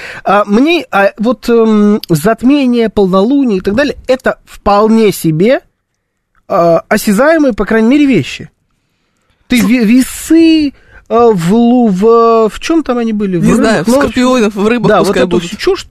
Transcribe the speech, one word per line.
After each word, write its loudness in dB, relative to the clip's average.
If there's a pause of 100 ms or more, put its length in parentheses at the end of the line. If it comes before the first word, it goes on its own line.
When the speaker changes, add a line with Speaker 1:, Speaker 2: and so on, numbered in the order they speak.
(240)
Speaker 1:
А, 0
мне, 0
а, 0
вот, -4
эм, 2
затмение, 0
полнолуние 0
и -4
так -4
далее, -2 (120)
это -2
вполне 0
себе, 0 (880)
а, 0
осязаемые, 0
по -4
крайней 0
мере, 2
вещи. -4 (960)
Ты 0
ве-, 2
весы, 2 (360)
а, 2
в 0
лу-, 2
в, 2
в -16
чём -2
там -4
они -4
были? -4
В -2
Speaker 2:
Не 2
Speaker 1:
рыбах? 0
Speaker 2:
знаю, 0
в -2
Speaker 1:
Ну, 2
в 2
общем, -2
Speaker 2:
скорпионах, 0
в -2
рыбах -2
Speaker 1:
да, 2
Speaker 2:
пускай 0
Speaker 1:
вот -2
эту -2
Speaker 2:
будут. -4
Speaker 1:
всю -12
чушь, -4